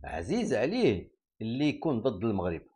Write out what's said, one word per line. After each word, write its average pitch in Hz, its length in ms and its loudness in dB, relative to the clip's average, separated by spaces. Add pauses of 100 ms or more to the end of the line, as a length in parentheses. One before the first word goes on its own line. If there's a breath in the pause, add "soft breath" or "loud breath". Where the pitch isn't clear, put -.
عزيز 127 500 -2
عليه 131 560 2 (300)
اللي 123 280 0
يكون 139 320 0
ضد 95 240 -2
المغرب. 92 380 0 (140)